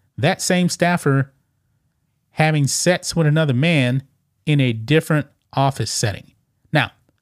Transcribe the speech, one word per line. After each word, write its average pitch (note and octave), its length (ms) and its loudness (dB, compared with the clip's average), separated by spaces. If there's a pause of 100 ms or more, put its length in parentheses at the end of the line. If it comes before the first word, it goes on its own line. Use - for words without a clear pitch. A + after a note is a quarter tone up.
(180)
that D#3+ 240 0
same F3+ 260 0
staffer D3 680 0 (960)
having D#3 360 0
sex - 480 -2
with D#3+ 120 2
another D3 260 2
man C3+ 500 0 (420)
in D3 140 2
a B2+ 140 2
different D3 540 0 (260)
office C3 380 -2
setting. - 400 -6 (400)
Now, C#3 200 -2 (300)